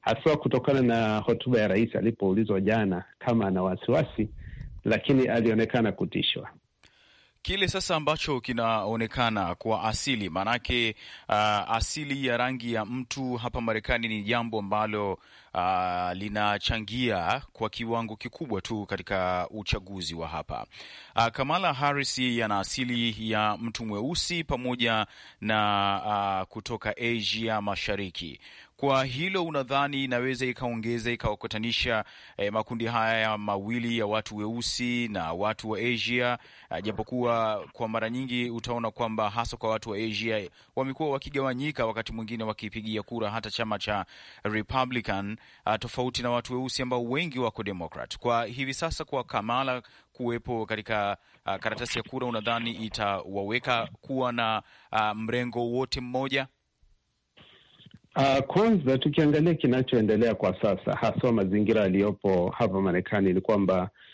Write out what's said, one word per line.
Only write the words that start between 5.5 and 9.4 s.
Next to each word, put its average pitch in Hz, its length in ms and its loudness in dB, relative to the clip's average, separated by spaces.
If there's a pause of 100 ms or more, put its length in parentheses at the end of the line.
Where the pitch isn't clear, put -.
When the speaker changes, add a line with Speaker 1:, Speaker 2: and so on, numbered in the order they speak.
Speaker 1:
kutishwa. - 560 -2 (920)
Speaker 2:
Kile 190 260 0
sasa 180 280 2
ambacho 147 440 2
kinaonekana 113 1120 2